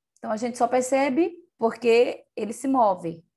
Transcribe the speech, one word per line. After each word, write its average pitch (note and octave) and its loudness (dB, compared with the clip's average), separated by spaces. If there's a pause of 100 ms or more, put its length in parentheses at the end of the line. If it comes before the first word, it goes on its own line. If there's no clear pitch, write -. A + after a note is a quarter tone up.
(180)
Então, A3+ -8
a A3 -2
gente A#3+ -6
só A#3+ 2
percebe C4+ 0 (280)
porque A#3 2 (100)
ele G#3+ -6
se - -8
move, F#3 0 (140)